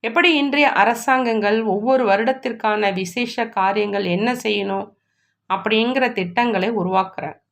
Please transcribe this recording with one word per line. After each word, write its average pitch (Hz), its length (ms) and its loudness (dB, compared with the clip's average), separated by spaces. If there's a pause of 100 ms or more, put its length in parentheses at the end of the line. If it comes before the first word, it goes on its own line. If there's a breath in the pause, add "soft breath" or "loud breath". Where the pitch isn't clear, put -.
எப்படி 339 340 2
இன்றைய 285 380 2
அரசாங்கங்கள் 226 880 2
ஒவ்வொரு 226 460 2
வருடத்திற்கான 220 840 0
விசேஷ 220 560 -4
காரியங்கள் 202 560 -2
என்ன 190 300 0
செய்யணும் 202 540 -4 (640)
அப்படிங்கிற 220 640 2
திட்டங்களை 196 580 0
உருவாக்குறாங்க. 190 720 -2 (120)